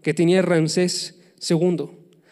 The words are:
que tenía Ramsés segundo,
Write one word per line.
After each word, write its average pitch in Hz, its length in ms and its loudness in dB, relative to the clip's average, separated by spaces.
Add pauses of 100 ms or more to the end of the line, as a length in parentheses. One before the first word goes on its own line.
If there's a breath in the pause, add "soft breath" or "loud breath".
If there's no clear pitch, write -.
que 151 100 -2
tenía 180 300 2
Ramsés 175 760 -2 (200 soft breath)
segundo, 165 580 -2 (340 soft breath)